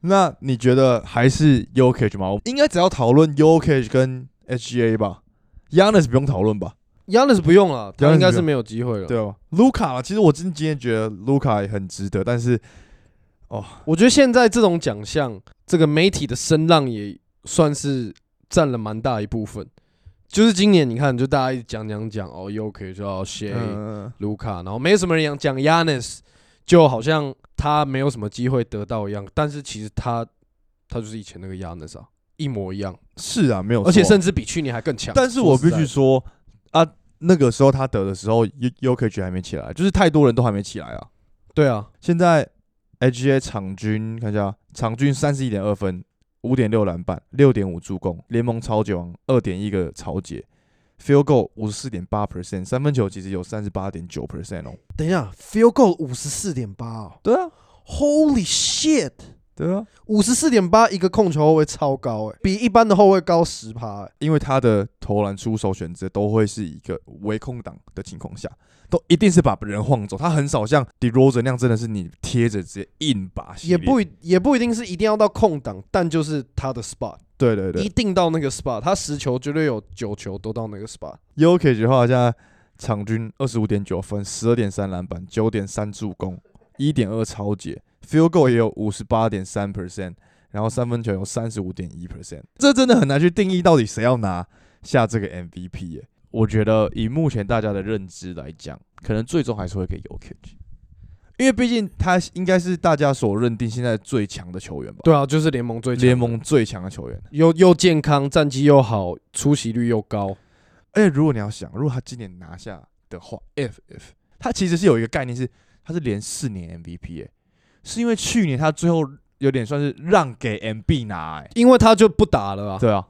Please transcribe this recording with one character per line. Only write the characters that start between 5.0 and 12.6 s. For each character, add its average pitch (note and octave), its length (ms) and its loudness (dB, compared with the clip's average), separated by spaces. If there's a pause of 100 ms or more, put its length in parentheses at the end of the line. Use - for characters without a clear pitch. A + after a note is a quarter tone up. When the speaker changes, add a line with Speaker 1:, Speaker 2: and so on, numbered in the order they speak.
Speaker 1:
Giannis F#3 380 4
不 A#2 60 -8
用 C3+ 120 2
讨 A2 160 0
论 G#2+ 160 0
吧？ F2 160 -10 (320)
Speaker 2:
Giannis A#3 340 4
不 D#3 120 4
用 G3 180 8
了， A2 220 -8
Speaker 1:
Giannis - 40 -20
不 C#3 80 2
用。 D3 60 8
Speaker 2:
他 D#3+ 40 8
应 D#3 60 6
该 F3+ 120 6
是 F3+ 100 2
没 D#3 80 0
有 C3 120 0
机 A2 200 -8
会 A#2+ 160 -4
了。 F#2 80 -8
Speaker 1:
对 A#2 120 -2
啊， G#2 160 -4 (160)
Luka G3 440 2
啦， B2+ 80 -6
其 F3+ 120 -8
实 G#3+ 60 0
我 F3 120 8
今， E3+ 200 -4
今 D3+ 140 -4
天 D3+ 100 -2
觉 A#2+ 160 -4
得 A2 180 -2
Luka A2 520 0
也 G2+ 60 -4
很 G2+ 180 -6
值 G2 220 -8
得， F#2 160 -2
但 A#2+ 160 -2
是， A#2+ 200 0 (880)